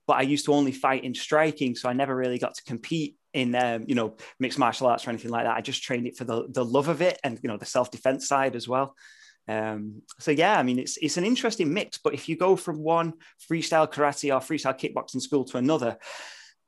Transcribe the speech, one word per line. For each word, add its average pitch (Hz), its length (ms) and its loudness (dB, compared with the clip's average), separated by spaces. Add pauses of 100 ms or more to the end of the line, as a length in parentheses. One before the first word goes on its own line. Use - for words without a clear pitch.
But 127 100 4
I 131 60 4
used 143 220 0
to 151 80 4
only 143 200 4
fight 131 300 0
in 127 100 -6
striking. 151 640 2
So - 120 -4
I 123 60 0
never 135 220 0
really 127 240 -2
got 127 160 -4
to - 80 -16
compete 143 520 -6 (180)
in, 123 200 0
um, 120 340 0
you 135 60 0
know, 113 240 0 (220)
mixed 127 180 -2
martial 127 300 2
arts 113 180 2
or 123 60 -4
anything 113 180 -6
like 117 160 -2
that. 113 100 0
I 117 60 -4
just 131 220 -6
trained 120 240 -4
it 117 100 -10
for 131 60 -8
the, 117 260 -4
the 127 160 -2
love 135 220 2
of 160 160 0
it 180 200 2
and, 117 200 -4
you 127 60 -2
know, 107 80 -4
the - 80 -12
self-defense 131 640 0
side 135 280 2
as 113 120 -8
well. 131 280 0 (520)
Um, 107 540 -4 (180)
so - 120 0
yeah, 170 260 6
I 151 60 4
mean, 127 160 2
it's, - 180 -6
it's 151 200 -2
an 180 80 0
interesting 220 460 0
mix, 190 280 -4
but 147 160 0
if 131 120 -8
you 165 80 -2
go 180 200 4
from 165 240 -6
one 165 340 0 (380)
freestyle 156 400 4
karate 143 440 2
or 127 40 4
freestyle 135 400 -2
kickboxing 127 420 -4
school 135 240 0
to 131 120 -8
another, 127 400 2 (720)